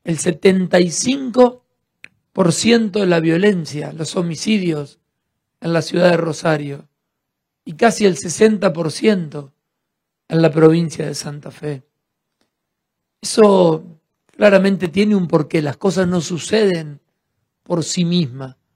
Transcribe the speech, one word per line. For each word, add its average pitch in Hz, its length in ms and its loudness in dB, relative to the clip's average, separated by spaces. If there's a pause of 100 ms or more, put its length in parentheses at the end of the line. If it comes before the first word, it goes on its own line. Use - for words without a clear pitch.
el 160 140 -4
setenta 185 600 0
y 180 120 2
cinco 247 720 0 (720)
por 170 180 2
ciento 220 460 2
de 196 80 0
la 170 140 2
violencia, 160 720 0
los 160 200 -8
homicidios 175 840 -4 (640)
en 170 100 -4
la 165 80 0
ciudad 175 300 0
de 165 80 2
Rosario, 151 680 -6 (760)
y 156 120 -12
casi 220 280 2
el 185 140 2
sesenta 196 560 0
por 160 180 -4
ciento 156 640 -2 (720)
en 165 140 0
la 160 80 4
provincia 160 560 2
de 147 80 -8
Santa 147 360 -14
Fe. 143 320 -12 (1400)
Eso 190 600 4 (540)
claramente 196 500 4
tiene 202 300 0
un 180 100 0
porqué. 156 340 0
Las 143 180 -6
cosas 185 280 0
no 175 140 -2
suceden 165 800 -2 (640)
por 175 180 -4
sí 180 220 -2
mismas, 135 520 -4 (200)